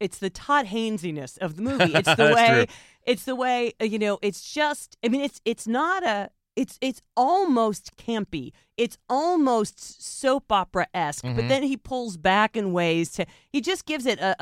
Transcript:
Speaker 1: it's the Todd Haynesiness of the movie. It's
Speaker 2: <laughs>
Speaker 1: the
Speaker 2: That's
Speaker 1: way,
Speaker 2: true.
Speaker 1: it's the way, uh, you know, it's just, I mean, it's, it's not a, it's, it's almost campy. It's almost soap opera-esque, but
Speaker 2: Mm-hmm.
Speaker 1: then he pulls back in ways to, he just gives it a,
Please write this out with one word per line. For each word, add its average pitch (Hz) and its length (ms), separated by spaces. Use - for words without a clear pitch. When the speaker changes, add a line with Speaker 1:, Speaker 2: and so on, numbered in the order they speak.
Speaker 1:
it's 196 180
the 196 100
Todd 285 380
Haynesiness 180 720
of 156 180
the 185 60
movie. 233 320
It's - 140
Speaker 2:
<laughs> 160 60
Speaker 1:
the - 0
Speaker 2:
That's 151 200
Speaker 1:
way, 226 320
Speaker 2:
true. - 80
Speaker 1:
it's 240 180
the 262 100
way, 247 460
uh, 220 60
you 214 120
know, 208 220
it's - 320
just, 294 500
I 233 60
mean, 269 140
it's, - 240
it's 233 200
not 320 380
a, 202 240
it's, - 240
it's 262 220
almost 254 800
campy. 202 560
It's 233 180
almost 269 720
soap - 480
opera-esque, 180 720
but 127 140
Speaker 2:
Mm-hmm. - 120
Speaker 1:
then 269 140
he 269 140
pulls 240 400
back 190 400
in 196 160
ways 170 400
to, 175 140
he 277 80
just 359 260
gives 294 200
it 226 120
a, 190 240